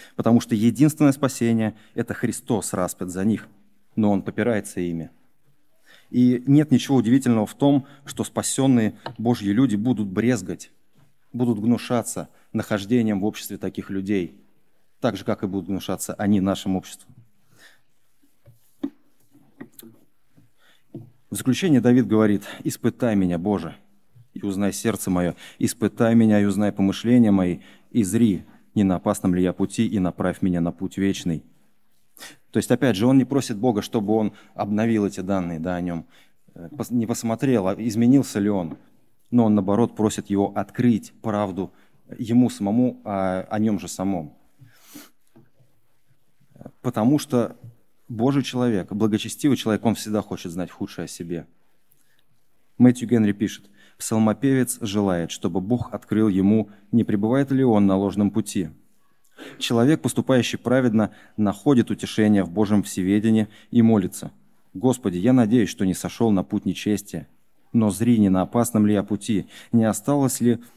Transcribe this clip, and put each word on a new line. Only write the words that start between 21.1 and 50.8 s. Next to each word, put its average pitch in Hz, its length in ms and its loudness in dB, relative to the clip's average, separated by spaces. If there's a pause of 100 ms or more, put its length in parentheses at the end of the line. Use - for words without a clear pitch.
В 110 60 -10
заключение 127 460 2
Давид 123 260 4
говорит: 107 360 2 (200)
"Испытай 113 520 -2
меня, 90 240 2
Боже, 87 360 -4 (580)
и - 80 -14
узнай 98 320 -4
сердце 101 360 -4
мое, 90 240 0 (260)
испытай 113 540 0
меня 110 280 6
и 101 40 2
узнай 101 280 0
помышления 107 580 2
мои, 90 280 2 (320)
и 117 120 0
зри, 98 400 0 (300)
не 107 100 2
на 92 140 2
опасном 98 360 -2
ли 90 80 0
я 92 120 0
пути, 113 340 -2
и 98 120 -4
направь 90 420 -4
меня 90 180 0
на 85 140 -2
путь - 240 -10
вечный". 95 460 -2 (1080)
То - 60 -4
есть, - 140 -2
опять 120 260 2
же, 104 100 0
он 135 100 4
не 127 80 4
просит 123 320 -4
Бога, 104 240 0
чтобы 107 320 -4
он 110 200 0 (200)
обновил 104 520 0
эти 98 160 -6
данные, 92 380 -4
да, 90 160 -4
о 87 60 -6
нем, 87 240 -6 (480)
э, 85 180 -18
пос-, 117 220 -8
не 117 120 0
посмотрел, 113 600 0
а 98 100 -2
изменился 120 600 2
ли 101 100 0
он, 92 280 -4 (540)
но 120 140 4
он, 107 100 4
наоборот, 101 400 0
просит 107 340 -2
его 98 240 0
открыть 113 680 -2
правду 101 500 -4 (460)
ему 120 320 2
самому, 120 560 -2
а, 95 440 -2
о 107 100 -4
нем 107 200 0
же - 80 -10
самом. 92 460 -6 (2500)
Потому 127 380 2
что 120 360 -2 (540)
Божий 127 340 0
человек, 123 480 -2
благочестивый 110 640 0
человек, 107 280 -2
он 113 100 2
всегда 107 260 -4
хочет - 300 -10
знать 85 200 -8
худшее - 340 -10